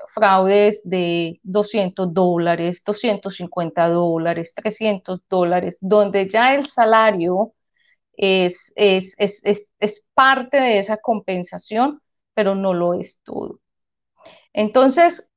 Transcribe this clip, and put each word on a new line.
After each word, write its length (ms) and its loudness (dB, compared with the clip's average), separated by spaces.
fraudes 680 2
de 600 -4
doscientos 720 -4
dólares, 720 0
doscientos 500 -4
cincuenta 520 -4
dólares, 640 -2
trescientos 760 -6
dólares, 520 0
donde 480 2
ya 260 2
el 120 -4
salario 840 2
es, 580 0
es, 420 2
es, 280 -4
es, 340 -2
es 340 -6
parte 460 2
de 200 2
esa 180 -4
compensación, 1040 -4
pero 220 0
no 180 -2
lo 220 0
es 280 -12
todo. 360 -12
Entonces, 840 2